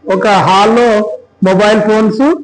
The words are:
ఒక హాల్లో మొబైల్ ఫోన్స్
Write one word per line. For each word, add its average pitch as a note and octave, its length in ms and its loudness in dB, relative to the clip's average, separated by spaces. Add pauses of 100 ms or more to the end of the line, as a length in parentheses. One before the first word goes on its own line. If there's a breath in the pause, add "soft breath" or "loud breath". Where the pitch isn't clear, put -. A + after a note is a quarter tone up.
(140)
ఒక F#3+ 120 -4 (200)
హాల్లో A3 420 2 (600)
మొబైల్ G#3 380 2
ఫోన్స్ A3 380 0 (200)